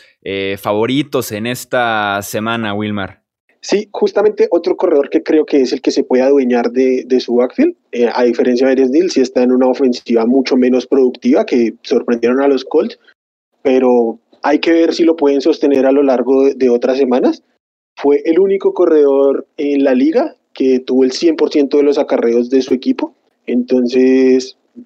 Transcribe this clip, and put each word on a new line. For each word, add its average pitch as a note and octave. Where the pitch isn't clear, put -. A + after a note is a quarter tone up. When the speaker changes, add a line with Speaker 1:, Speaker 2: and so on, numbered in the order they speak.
Speaker 1:
eh, G2
favoritos A#2+
en G#2+
esta A2
semana, A2
Wilmar. G#2
Speaker 2:
Sí, G#3
justamente G#3
otro F3
corredor D3+
que D#3+
creo D#3
que C#3+
es B2+
el C3+
que D3+
se C#3
puede B2+
adueñar B2+
de, B2+
de B2+
su B2
backfield, B3
eh, A#2+
a B2+
diferencia B2
de C3+
Eres C3
Neal, E3
sí C3+
está B2+
en B2
una B2+
ofensiva B2
mucho C3
menos B2+
productiva, C3+
que -
sorprendieron A#2+
a C#3+
los C3
Colts, F#3
pero B2
hay D3
que E3+
ver E3
si F3
lo E3
pueden C#3+
sostener C#3+
a C3+
lo C#3+
largo C3+
de, C3+
de B2+
otras B2
semanas. F#3+
Fue C#3+
el E3
único G3
corredor C#3+
en C#3+
la C3+
liga G3
que C3
tuvo C3
el B2+
cien D#3+
por D3+
ciento D3
de C#3+
los C#3+
acarreos B2
de C3
su C3
equipo. B3+
Entonces, B2+